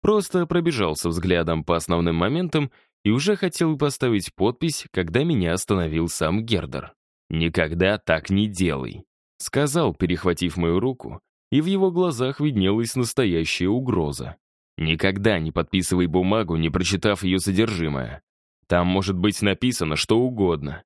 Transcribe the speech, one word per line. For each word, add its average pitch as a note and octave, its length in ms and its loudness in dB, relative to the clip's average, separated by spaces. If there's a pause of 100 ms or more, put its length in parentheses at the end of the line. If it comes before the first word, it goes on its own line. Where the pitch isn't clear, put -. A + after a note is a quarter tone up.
Просто F#3 440 0
пробежался B2+ 600 0
взглядом E2 560 0
по E2+ 120 0
основным E2+ 400 0
моментам C#3+ 540 0 (340)
и G3 60 2
уже G3 260 2
хотел E3 400 0
поставить C3 580 0
подпись, A#2 580 -2
когда F#2 320 0
меня G2+ 280 2
остановил E2+ 560 0
сам E2+ 360 -2
Гердер. D2 500 -4 (360)
«Никогда E2 680 0
так D#2+ 320 -2
не G2+ 160 4
делай», — D2 580 -2 (340)
сказал, C#3 560 0
перехватив F2 600 0
мою E2+ 240 2
руку, A#2+ 400 -6 (300)
и C3+ 100 2
в D#3+ 60 -2
его F#3+ 240 2
глазах D3 500 -2
виднелась A2+ 560 2
настоящая F#2 720 0
угроза. F2+ 680 -2 (400)
«Никогда F#2+ 600 0
не D#2+ 140 -4
подписывай F2+ 540 0
бумагу, F#2 500 2
не D#2+ 140 0
прочитав F#2 520 0
ее F#2 160 2
содержимое. E2 840 -2 (440)
Там F2 200 2
может F#2 300 0
быть G2 260 0
написано G2 540 0
что A2 220 2
угодно. F2+ 680 0